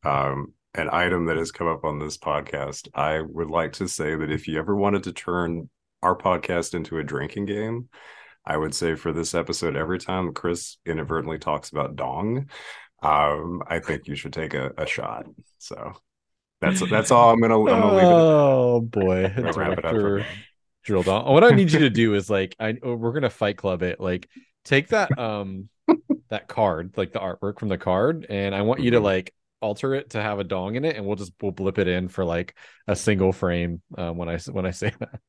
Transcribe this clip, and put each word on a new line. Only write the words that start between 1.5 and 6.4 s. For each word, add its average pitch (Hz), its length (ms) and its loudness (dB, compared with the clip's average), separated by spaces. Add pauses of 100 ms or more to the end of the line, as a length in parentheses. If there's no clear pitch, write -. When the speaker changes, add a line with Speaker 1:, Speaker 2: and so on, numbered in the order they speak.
Speaker 1:
come 85 160 -4
up 80 160 -4
on 76 160 -4
this 76 180 -8
podcast. 71 760 -6
I 78 280 -2
would 78 280 -8
like 80 240 -2
to 95 160 -6
say 78 260 -4
that 76 160 -4
if 78 160 -6
you 78 100 -4
ever 82 180 -2
wanted 101 280 0
to 90 100 -8
turn 85 560 -4 (320)
our 90 160 2
podcast 87 560 -2